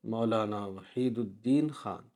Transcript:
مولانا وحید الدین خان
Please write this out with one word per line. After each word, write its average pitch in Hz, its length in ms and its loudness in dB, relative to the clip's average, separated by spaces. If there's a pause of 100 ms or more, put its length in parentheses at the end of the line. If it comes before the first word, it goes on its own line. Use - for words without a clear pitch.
مولانا 110 600 0
وحید 107 520 -2
الدین 123 520 2
خان 98 460 -8